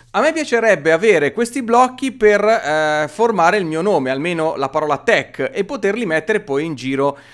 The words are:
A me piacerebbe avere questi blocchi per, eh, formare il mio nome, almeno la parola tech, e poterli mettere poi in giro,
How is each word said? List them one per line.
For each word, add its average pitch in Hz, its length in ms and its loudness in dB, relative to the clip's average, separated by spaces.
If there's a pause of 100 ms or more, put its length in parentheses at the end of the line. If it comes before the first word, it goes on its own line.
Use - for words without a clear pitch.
(100)
A 196 100 -2
me 311 140 2
piacerebbe 220 580 2
avere 160 400 2
questi 233 300 -4
blocchi 247 500 0
per, 208 320 4
eh, 151 640 0
formare 196 480 2
il 202 80 -2
mio 160 160 -4
nome, 165 300 0
almeno 160 460 -2
la 135 120 -4
parola 151 300 -2
tech, 143 520 0
e 196 140 -4
poterli 214 400 -4
mettere 160 360 -2
poi 139 260 -4
in 160 80 -8
giro, 135 420 -2 (180)